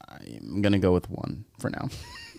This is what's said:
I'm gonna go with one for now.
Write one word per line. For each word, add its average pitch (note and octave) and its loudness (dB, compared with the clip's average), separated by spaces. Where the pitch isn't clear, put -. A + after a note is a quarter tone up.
I'm A#1+ -6
gonna G2+ 6
go F#2 8
with F2+ 4
one - -6
for - -2
now. - -6